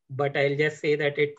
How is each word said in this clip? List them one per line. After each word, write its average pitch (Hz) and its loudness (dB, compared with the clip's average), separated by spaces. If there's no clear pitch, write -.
but 139 -2
I'll 139 2
just 151 0
say 151 2
that 147 -2
it 143 0